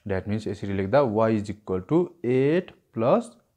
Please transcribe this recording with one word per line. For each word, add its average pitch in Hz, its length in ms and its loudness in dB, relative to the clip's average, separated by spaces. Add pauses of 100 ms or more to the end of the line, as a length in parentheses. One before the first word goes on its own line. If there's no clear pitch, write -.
That 95 240 -4
means 107 160 -4
यसरी 98 260 -6
लेख्दा 98 280 2 (140)
Y 110 220 4
is 101 160 -4
equal 92 380 -6
to 170 100 4 (360)
eight 160 360 0 (240)
plus 156 320 2 (260)